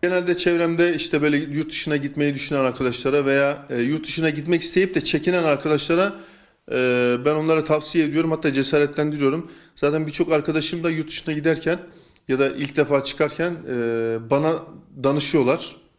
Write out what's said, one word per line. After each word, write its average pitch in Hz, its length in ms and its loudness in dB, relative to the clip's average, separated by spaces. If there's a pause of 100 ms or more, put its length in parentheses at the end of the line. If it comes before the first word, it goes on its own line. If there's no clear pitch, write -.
Genelde 175 340 0
çevremde 170 580 2
işte 151 280 -2
böyle 147 140 2
yurt 156 340 -4
dışına - 260 -2
gitmeyi 143 380 -2
düşünen 139 260 -2
arkadaşlara 131 680 0
veya, 139 440 2
e, 123 120 -2
yurt 151 240 -2
dışına 160 240 0
gitmek 156 320 -2
isteyip 185 320 2
de 165 60 2
çekinen 175 440 0
arkadaşlara, 156 720 0 (580)
e, 123 520 2
ben 151 100 4
onlara 156 300 2
tavsiye 156 400 2
ediyorum, 160 260 0
hatta 160 220 0
cesaretlendiriyorum. 147 1000 0 (260)
Zaten 151 300 0
birçok 165 260 0
arkadaşım 156 520 0
da 170 60 2
yurt 160 180 -4
dışına - 260 -6
giderken 160 440 0 (500)
ya 131 100 0
da 139 100 4
ilk 139 280 -6
defa 139 280 2
çıkarken, 160 480 -2 (160)
e, 117 500 -2 (120)
bana 156 320 0 (420)
danışıyorlar. 143 720 2 (220)